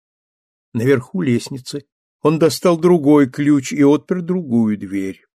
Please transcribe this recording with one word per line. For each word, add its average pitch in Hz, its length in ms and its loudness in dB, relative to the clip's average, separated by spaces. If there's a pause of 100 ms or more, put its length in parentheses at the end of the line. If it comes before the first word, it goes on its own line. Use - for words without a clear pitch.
(720)
Наверху 127 480 -2
лестницы 131 640 -4 (380)
он 156 160 0
достал 160 400 0
другой 151 500 4
ключ 143 440 -2
и 147 120 0
отпер 147 380 0
другую 120 560 -2
дверь. 95 480 -10 (120)